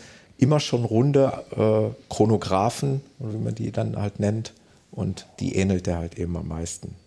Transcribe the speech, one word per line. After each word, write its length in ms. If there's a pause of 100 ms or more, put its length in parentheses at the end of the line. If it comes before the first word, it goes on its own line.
(360)
immer 240
schon 240
runde, 480 (240)
äh, 560
Chronographen, 880 (180)
wie 200
man 160
die 180
dann 240
halt 240
nennt. 320 (400)
Und 340 (140)
die 140
ähnelt 320
der 120
halt 200
eben 180
am 120
meisten. 460 (120)